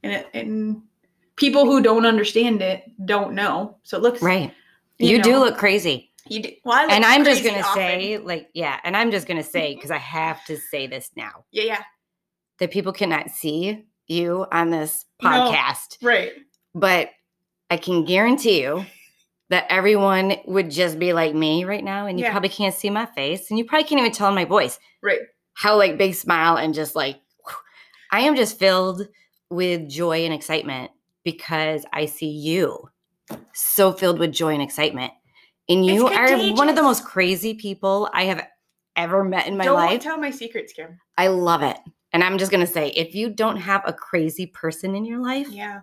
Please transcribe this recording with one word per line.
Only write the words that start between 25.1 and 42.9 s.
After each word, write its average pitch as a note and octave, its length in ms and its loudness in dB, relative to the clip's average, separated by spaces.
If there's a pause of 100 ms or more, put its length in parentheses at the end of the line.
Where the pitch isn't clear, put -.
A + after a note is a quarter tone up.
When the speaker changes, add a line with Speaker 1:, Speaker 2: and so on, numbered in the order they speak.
Speaker 2:
how, G#3+ 220 2
like, F#3+ 220 4
big F#3+ 160 2
smile E3 420 2
and D#3 160 0
just, D3+ 220 -4
like, C#3 220 -2 (280)
whew. - 100 -14 (580)
I G3+ 80 2
am D4 160 4
just A3 220 0
filled F#3 500 2 (420)
with F3 400 -2
joy E3 340 0
and D#3+ 80 -2
excitement D3 580 -6 (340)
because D#3 680 -4
I D3+ 140 -2
see D3+ 240 -8
you D3+ 580 -2 (640)
so - 400 2
filled F3 260 0
with D#3+ 140 0
joy D#3 220 0
and D3 80 -2
excitement. C#3 500 -4 (560)
And F#3 160 4
Speaker 1:
It's F#3 100 4
Speaker 2:
you A3+ 120 4
are C4 240 4
one A#3+ 380 2
of D#4 60 4
the D#4 60 2
Speaker 1:
contagious. - 20 4
Speaker 2:
most C#4 220 2
crazy F#3+ 500 -2
people G3+ 600 -2
I F#3 100 2
have F#3 220 -2 (500)
ever F3 260 0
met F#3 240 -2
in G3 120 -6
my F#3+ 60 -2
Speaker 1:
Don't F3+ 120 2
Speaker 2:
life. F3 240 2
Speaker 1:
tell D#4 180 -8
my D4 120 -6
secrets, - 420 -12
Kim. E3 260 -18 (200)
Speaker 2:
I F3+ 100 4
love F3 340 2
it. - 140 -2 (380)
And E3+ 100 4
I'm F#3 140 0
just F#3+ 120 -2
gonna F3+ 160 2
say, E3+ 220 -2
if E3 260 -6